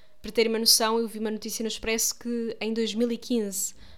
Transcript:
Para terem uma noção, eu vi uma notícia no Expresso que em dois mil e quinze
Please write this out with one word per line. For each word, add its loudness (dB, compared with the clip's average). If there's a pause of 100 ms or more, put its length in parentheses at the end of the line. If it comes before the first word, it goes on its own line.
(220)
Para -10
terem 4
uma 2
noção, 6
eu 0
vi -10
uma -2
notícia -4
no 0
Expresso 0
que -4
em 0
dois 0
mil 2
e -2
quinze -2 (240)